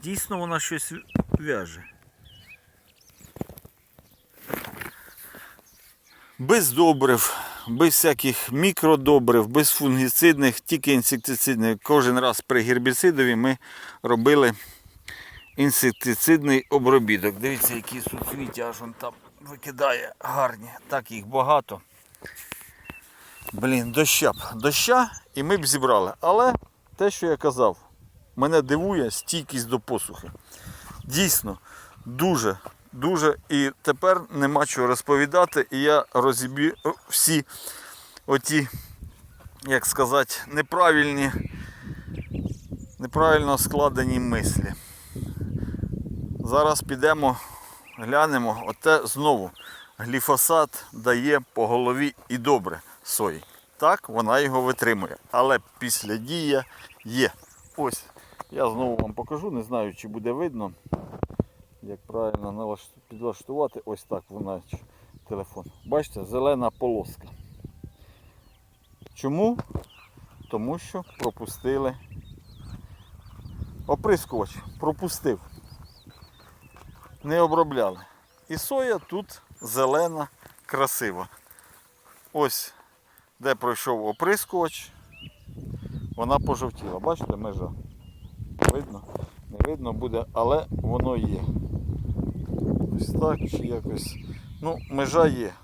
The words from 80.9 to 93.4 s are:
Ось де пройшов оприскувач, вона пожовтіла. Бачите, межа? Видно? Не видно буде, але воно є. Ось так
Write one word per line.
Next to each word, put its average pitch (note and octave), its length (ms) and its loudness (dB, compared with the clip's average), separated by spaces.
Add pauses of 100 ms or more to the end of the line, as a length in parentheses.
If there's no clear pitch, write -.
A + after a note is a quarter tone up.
Ось D3 400 -2 (640)
де B2+ 160 0
пройшов A#2 520 -2
оприскувач, E3+ 840 -2 (1200)
вона B2+ 240 0
пожовтіла. A2+ 600 -4
Бачите, D#3+ 360 -4
межа? G2 360 -6 (1000)
Видно? E3+ 300 -8 (480)
Не G#2 80 -14 (140)
видно B2+ 220 -6
буде, A#2 400 -6
але B2 360 0
воно B2 480 -2
є. - 240 -2 (1500)
Ось - 120 -2
так D#3 320 0 (120)